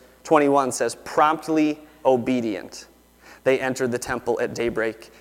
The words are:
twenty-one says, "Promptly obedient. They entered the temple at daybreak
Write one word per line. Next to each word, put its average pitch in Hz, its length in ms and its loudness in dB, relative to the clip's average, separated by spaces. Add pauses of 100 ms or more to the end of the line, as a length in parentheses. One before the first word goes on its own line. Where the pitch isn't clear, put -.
(220)
twenty-one 139 480 4
says, 120 240 -4
"Promptly 156 880 0 (240)
obedient. 120 840 -2 (560)
They 131 160 4
entered 131 320 -2
the 120 80 -4
temple 120 420 -4
at 120 140 -4
daybreak 113 560 -4 (100)